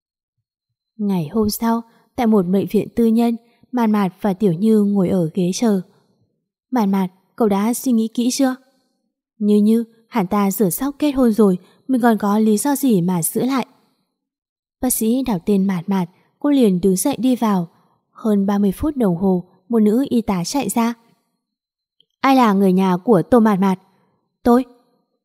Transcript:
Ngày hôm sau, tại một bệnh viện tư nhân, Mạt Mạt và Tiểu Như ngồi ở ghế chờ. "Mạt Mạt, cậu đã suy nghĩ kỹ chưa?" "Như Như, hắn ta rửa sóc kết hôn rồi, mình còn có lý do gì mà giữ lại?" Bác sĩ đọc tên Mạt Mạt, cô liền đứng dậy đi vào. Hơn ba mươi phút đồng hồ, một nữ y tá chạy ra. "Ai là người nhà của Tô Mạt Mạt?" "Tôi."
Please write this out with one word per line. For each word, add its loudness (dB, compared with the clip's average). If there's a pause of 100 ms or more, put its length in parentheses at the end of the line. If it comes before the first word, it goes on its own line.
(960)
Ngày -4
hôm -2
sau, -4 (340)
tại -2
một 2
bệnh -2
viện -2
tư 0
nhân, 0 (360)
Mạt 0
Mạt 0
và 0
Tiểu 0
Như 2
ngồi 0
ở 0
ghế -2
chờ. 0 (880)
"Mạt 0
Mạt, -2 (240)
cậu 0
đã -2
suy -4
nghĩ 0
kỹ -2
chưa?" 0 (800)
"Như 2
Như, 2 (240)
hắn -4
ta -2
rửa 0
sóc -6
kết 0
hôn 2
rồi, 2 (300)
mình -2
còn 2
có -2
lý 2
do -2
gì 0
mà -2
giữ -4
lại?" -4 (1160)
Bác -2
sĩ -2
đọc -2
tên 0
Mạt -4
Mạt, -2 (300)
cô -2
liền 2
đứng 2
dậy -2
đi 0
vào. -2 (440)
Hơn -2
ba -2
mươi 0
phút -6
đồng 0
hồ, 0 (260)
một 0
nữ 2
y 0
tá -4
chạy -6
ra. -2 (1300)
"Ai 4
là 4
người 2
nhà 0
của 2
Tô 4
Mạt 2
Mạt?" 0 (640)
"Tôi." 2 (600)